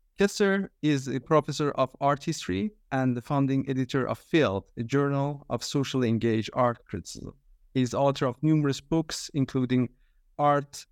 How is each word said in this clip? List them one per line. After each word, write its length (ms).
Kester 540
is 260
a 120
professor 520
of 300
art 220
history 480
and 240
the 60
founding 480
editor 380
of 100
Field, 460
a 80
journal 640
of 140
socially 460
engaged 440
art 320
criticism. 480
He 80
is 100
author 320
of 160
numerous 400
books, 540
including 540
Art, 520